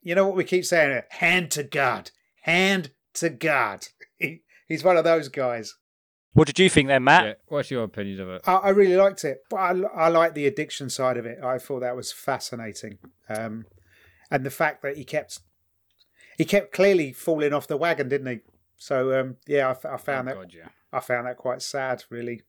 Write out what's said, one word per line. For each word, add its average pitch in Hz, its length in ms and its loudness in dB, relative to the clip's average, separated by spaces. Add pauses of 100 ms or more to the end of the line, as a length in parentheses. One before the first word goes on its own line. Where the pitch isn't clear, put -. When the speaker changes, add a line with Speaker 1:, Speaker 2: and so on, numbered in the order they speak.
Speaker 1:
You 151 120 -4
know 190 120 4
what 190 100 -2
we 180 80 0
keep 180 200 0
saying? 143 460 2
Hand 175 420 0
to 151 100 -4
God. 123 480 -2 (320)
Hand 185 480 2 (240)
to 165 160 -2
God. 123 600 -2
<laughs> - 40 -20 (240)
He, 165 220 -8 (240)
he's 151 160 -6
one 180 140 4
of 160 80 4
those 165 240 2
guys. 120 480 -6 (560)
Speaker 2:
What 151 160 6
did - 100 -6
you 190 100 8
think 139 200 4
then, 135 160 4
Matt? 151 200 8
Speaker 3:
Yeah, 107 100 -4 (120)
what's 143 240 -4
your 123 140 -2
opinion 98 360 -8
of 95 100 -10
it? 92 180 -12
Speaker 1:
I, 180 60 4
I 196 160 2
really 196 260 6
liked 196 280 4
it, 135 240 -6
but - 100 -4
I, 185 120 0 (240)
I 160 140 4
like 165 260 4
the 147 140 -4
addiction 139 420 -6
side 127 260 -2
of 117 80 -8
it. 117 160 -12
I 127 180 -4
thought 131 240 -8
that 123 120 -4
was 123 160 -10
fascinating, 113 880 -10 (300)
um, 110 380 -10 (600)
and 135 160 -2
the 135 60 -8
fact 151 320 -4
that 143 140 -8
he 143 80 -14
kept, - 340 -8 (1000)
he 165 80 0
kept 202 280 0
clearly 180 400 2
falling 151 400 -2
off 143 160 -4
the 151 80 -4
wagon, 143 320 0
didn't 135 180 -2
he? 120 120 -8 (380)
So, 131 440 -2
um, 131 160 -6 (100)
yeah, 139 220 2
I - 20 0
f-, 127 160 -6
I 139 120 -8
found 131 300 -6
Speaker 3:
Oh, 131 40 -8
Speaker 1:
that 98 80 -10
Speaker 3:
God, 90 120 -20
yeah. 82 160 -20 (240)
Speaker 1:
I 135 60 -2
found 123 300 -4
that 123 80 -10
quite 123 260 -6
sad, 131 480 -6
really. 120 380 -10